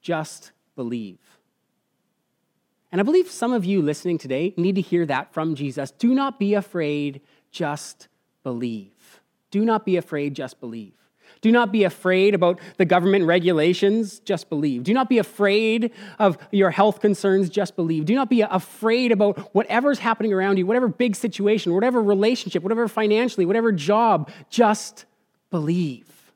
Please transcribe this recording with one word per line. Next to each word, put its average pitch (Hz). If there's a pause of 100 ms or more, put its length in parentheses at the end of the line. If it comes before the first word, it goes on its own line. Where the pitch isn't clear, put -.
just - (240)
believe." 117 (1700)
And 175
I -
believe 349
some 240
of 214
you 190
listening 156
today 143
need 185
to 196
hear 175
that 139
from 160
Jesus. 139
"Do 240
not 269
be 202
afraid, 147 (280)
just - (360)
believe." 117 (580)
Do 208
not 220
be 180
afraid, 147
just 131
believe. 113 (480)
Do 220
not 240
be 214
afraid 185
about 175 (180)
the 190
government 180
regulations, 180
just -
believe. 143
Do 180
not 262
be 254
afraid 220 (280)
of 196 (140)
your 196
health 196
concerns, 196
just 196
believe. 160
Do 202
not 269
be 240
afraid 226
about 208 (140)
whatever's 233
happening 220
around 196
you, 185
whatever 240
big 214
situation, 202
whatever 240
relationship, 202
whatever 226
financially, 214
whatever 226
job, 196 (180)
just - (440)
believe. 160